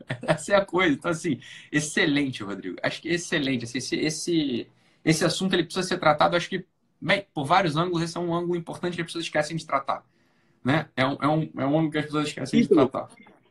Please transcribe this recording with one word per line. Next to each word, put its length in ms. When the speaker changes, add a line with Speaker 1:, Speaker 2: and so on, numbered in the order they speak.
Speaker 1:
<laughs> 180
essa 280
é 20
a 80
coisa. 300
Então, 160
assim, 300
excelente, 720
Rodrigo. 400
Acho 200
que 60
excelente. 560
Assim, 140
esse, 180
esse, 720
esse 200
assunto, 300
ele 100
precisa 220
ser 120
tratado, 380
acho 120
que, 160
bem, 340
por 100
vários 320
ângulos, 260
esse 140
é 40
um 140
ângulo 220
importante 400
que 60
as 40
pessoas 180
esquecem 320
de 100
tratar, 380
né? 320
É 100
um, 160
é 60
um, 140
é 60
um 120
ângulo 140
que 60
as 80
pessoas 220
esquecem 320
de 80
Speaker 2:
Ítalo, 220
Speaker 1:
tratar. 200